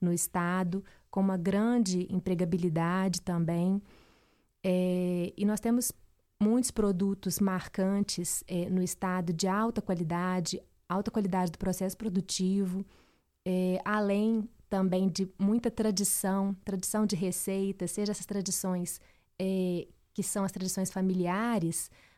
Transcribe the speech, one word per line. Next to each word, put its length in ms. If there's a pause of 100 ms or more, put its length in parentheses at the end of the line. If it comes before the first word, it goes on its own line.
no 120
estado, 680 (280)
com 100
uma 160
grande 720
empregabilidade 1120
também. 600 (840)
É, 720
e 80
nós 160
temos 320 (500)
muitos 280
produtos 680
marcantes, 1120
é, 220
no 120
estado 500
de 140
alta 360
qualidade, 760 (300)
alta 220
qualidade 420
do 60
processo 400
produtivo, 840 (600)
é, 380
além 640 (200)
também 400
de 200 (100)
muita 320
tradição, 920
tradição 420
de 80
receitas, 800
seja 200
essas 140
tradições, 720 (380)
é, 480 (260)
que 100
são 220
as 60
tradições 400
familiares, 1000 (280)